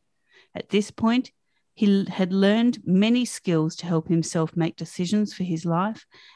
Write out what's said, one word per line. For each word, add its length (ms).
At 140
this 200
point, 420
he 240
l-, 140
had 200
learned 500
many 400
skills 540
to 80
help 240
himself 440
make 220
decisions 580
for 120
his 180
life 420